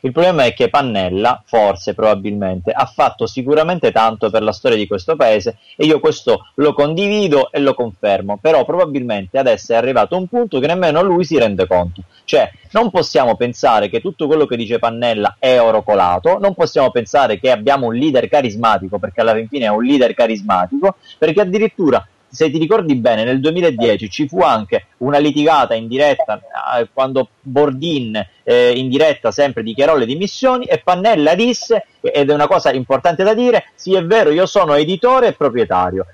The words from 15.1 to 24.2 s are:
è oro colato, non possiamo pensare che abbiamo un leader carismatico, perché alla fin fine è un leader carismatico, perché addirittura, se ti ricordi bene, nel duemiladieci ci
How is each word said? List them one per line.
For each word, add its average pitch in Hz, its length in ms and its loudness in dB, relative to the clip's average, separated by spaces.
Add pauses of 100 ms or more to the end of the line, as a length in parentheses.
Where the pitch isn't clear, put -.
è 127 220 4
oro 110 220 2
colato, 95 560 2
non 196 160 0
possiamo 147 360 0
pensare 120 480 0
che 127 120 0
abbiamo 123 380 0
un 113 60 -4
leader 127 360 0
carismatico, 104 680 0
perché 95 220 -6
alla 113 140 4
fin 113 140 -4
fine 123 180 -4
è - 20 0
un 107 160 0
leader 123 300 2
carismatico, 113 840 0 (220)
perché 160 240 2
addirittura, 185 640 0 (260)
se 156 160 0
ti 147 100 -4
ricordi 160 360 0
bene, 113 300 0
nel 127 160 0
duemiladieci 127 680 0
ci 147 200 -4